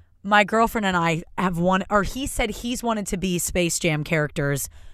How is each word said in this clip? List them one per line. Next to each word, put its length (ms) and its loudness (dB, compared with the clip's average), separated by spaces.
"My 220 4
girlfriend 420 0
and 100 2
I 280 2
have 220 0
won-," 320 4
or 140 4
he 220 -4
said 240 -2
he's 340 -6
wanted 240 -2
to 80 -4
be 240 0
Space 400 0
Jam 240 0
characters 640 -2